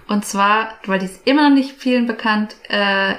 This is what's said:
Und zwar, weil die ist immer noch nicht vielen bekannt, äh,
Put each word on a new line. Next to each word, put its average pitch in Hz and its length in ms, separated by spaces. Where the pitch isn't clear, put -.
Und 208 180
zwar, 208 480
weil 190 120
die 190 80
ist - 220
immer 294 220
noch 277 60
nicht 269 240
vielen 247 280
bekannt, 214 480
äh, 196 500